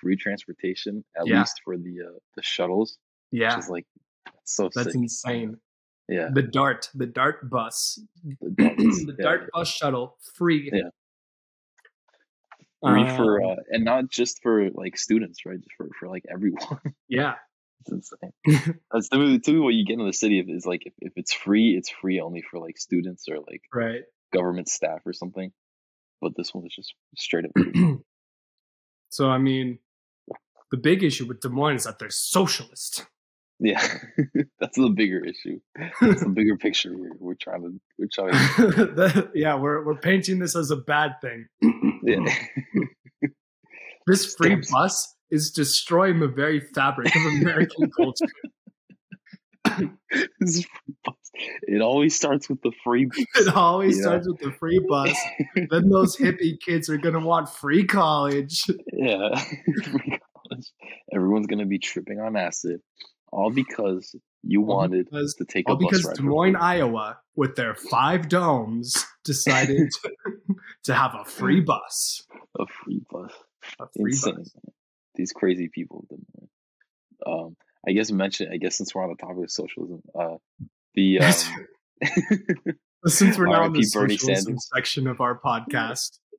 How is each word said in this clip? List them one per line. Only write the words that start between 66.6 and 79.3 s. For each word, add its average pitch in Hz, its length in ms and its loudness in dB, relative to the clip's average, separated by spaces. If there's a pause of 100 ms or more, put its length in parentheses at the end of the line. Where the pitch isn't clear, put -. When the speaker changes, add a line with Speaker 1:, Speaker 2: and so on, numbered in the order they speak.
Speaker 2:
Iowa, 120 560 0 (180)
with 135 200 0
their 113 180 -2
five 151 560 0
domes, 123 720 0 (200)
decided 139 720 2
Speaker 1:
<laughs> - 60 -14
Speaker 2:
to, - 80 -8 (760)
to 127 100 0
have 123 200 2
a 104 120 -12
free - 340 2
bus. - 640 -2 (360)
Speaker 1:
A - 80 -4
free - 440 -8
bus. - 220 -14 (480)
Speaker 2:
A - 140 -12
free 110 180 -2
Speaker 1:
Insane. - 240 -2
Speaker 2:
bus. - 180 -18 (640)
Speaker 1:
These 92 160 -4
crazy 90 400 0
people. - 340 -12 (1200)
Um, 82 300 -6 (300)
I 95 60 2
guess 107 180 2
mention, 98 420 -2
I 90 40 -6
guess 85 200 -4
since - 180 -10
we're 95 100 -4
on 90 60 -6
the 82 60 -10
topic 90 280 -10